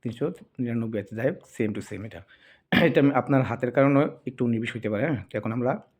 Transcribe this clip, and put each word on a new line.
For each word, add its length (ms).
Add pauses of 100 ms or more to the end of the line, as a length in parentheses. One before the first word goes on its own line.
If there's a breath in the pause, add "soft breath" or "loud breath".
তিনশো 300 (260)
নিরানব্বই 400
আছে। 180
যাই 120
হোক, 100 (160)
same 200
to 140
same 180
এটা। 140 (640 soft breath)
এটা 160
আমি 140
আপনার 280
হাতের 300
কারণে 280 (260)
একটু 180
উনিশ 300
হইতে 160
পারে, 160
হ্যাঁ? 240
তো 80
এখন 140
আমরা 300 (180)